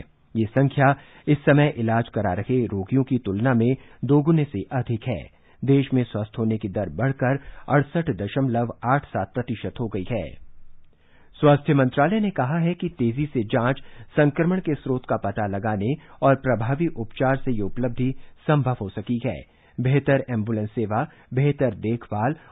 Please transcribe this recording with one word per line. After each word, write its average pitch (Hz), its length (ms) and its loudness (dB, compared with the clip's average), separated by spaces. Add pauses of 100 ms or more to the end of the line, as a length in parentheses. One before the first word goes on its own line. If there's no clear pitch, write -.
(360)
ये 110 100 2
संख्या 139 480 2 (340)
इस 147 100 4
समय 147 400 4
इलाज 113 320 0
करा 101 240 -2
रहे 120 320 0
रोगियों 101 380 0
की 123 140 0
तुलना 110 360 0
में 117 200 4 (320)
दोगुने 147 380 4
से 101 180 -6 (100)
अधिक 123 360 -4
है। 101 140 -4 (420)
देश 135 300 4
में 127 100 4
स्वस्थ 107 340 -8
होने 110 200 0
की 107 120 -4
दर 95 260 -4
बढ़कर 131 440 0 (300)
अड़सठ 147 480 0
दशमलव 117 560 -2 (120)
आठ 135 200 0
सात 98 280 -6
प्रतिशत 117 460 -6
हो 117 80 -4
गई 101 220 -6
है। 104 160 -4 (1120)
स्वास्थ्य 147 360 4
मंत्रालय 143 460 4
ने 208 120 0
कहा 139 280 -2
है 165 140 2
कि 175 160 -4
तेजी 123 360 -2
से 131 200 -2
जांच, 123 340 0 (320)
संक्रमण 165 480 2
के 160 160 -2
स्रोत 127 300 -4
का 123 180 -2
पता 104 240 -2
लगाने 101 460 -2 (280)
और 139 140 6
प्रभावी 131 520 0 (100)
उपचार 127 380 -2
से 131 160 -2
ये 110 100 0
उपलब्धि 123 500 -2 (360)
संभव 131 340 2
हो 98 80 -6
सकी 113 360 -4
है। 110 100 -4 (420)
बेहतर 135 520 2
एम्बुलेंस 107 400 -2
सेवा, 110 340 -2 (300)
बेहतर 139 460 2
देखभाल 113 560 -2 (160)